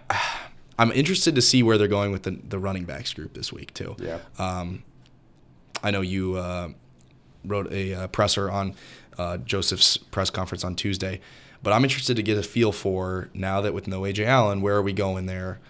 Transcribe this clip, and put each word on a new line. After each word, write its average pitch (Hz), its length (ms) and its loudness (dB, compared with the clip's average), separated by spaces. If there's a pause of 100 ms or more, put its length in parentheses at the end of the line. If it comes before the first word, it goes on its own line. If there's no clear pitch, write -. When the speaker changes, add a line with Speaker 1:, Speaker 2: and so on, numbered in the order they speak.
Speaker 1:
<sighs> - 680 -6
I'm 117 120 6
interested 156 440 4
to 123 60 6
see 127 220 6
where 113 140 6
they're 104 100 4
going 101 240 2
with 95 120 -4
the, 95 80 -4
the - 280 -8
running 95 260 -4
backs 73 280 -8
group 76 220 -10
this - 180 -8
week - 220 -16
too. - 240 -10
Speaker 2:
Yeah. 85 180 -8 (220)
Speaker 1:
Um, 92 440 -4 (1000)
I 104 80 0
know 98 100 0
you, 95 340 -2
uh, 90 340 -6 (760)
wrote 98 280 -4
a, 95 200 -4
uh, 92 140 -6
presser 101 420 2
on, 98 240 -2 (440)
uh, 87 200 -4
Joseph's 95 600 2
press - 320 -2
conference 92 340 -4
on 90 120 -4
Tuesday, 92 440 -4 (420)
but 101 120 4
I'm 120 100 6
interested 131 320 0
to 110 80 0
get 104 140 2
a 98 60 0
feel 113 280 4
for, 95 640 -2
now 95 280 -2
that 104 120 0
with 98 140 -6
no 95 180 -4
A 101 80 -2
J 104 120 0
Allen, 110 360 4
where 101 140 2
are 104 60 4
we 98 120 0
going 95 340 -2
there, 92 320 -8 (100)